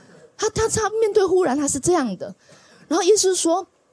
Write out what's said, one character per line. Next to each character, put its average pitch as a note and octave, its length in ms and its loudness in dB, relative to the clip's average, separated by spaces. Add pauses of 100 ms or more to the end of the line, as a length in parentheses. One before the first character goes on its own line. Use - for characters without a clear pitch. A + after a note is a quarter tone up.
(360)
他， G#4+ 140 -4
他， A4 180 -2
他 G#4+ 220 -2
面 G#4+ 220 0
对 G4 140 4
忽 F4+ 160 2
然 C4+ 140 0
他 D4 120 -2
是 C#4 100 -4
这 E4 140 0
样 B3 240 0
的。 - 180 -14 (520)
然 D4+ 100 -2
后 G4 60 0
耶 F4+ 120 4
稣 F#4+ 200 2
说 F4 320 0 (260)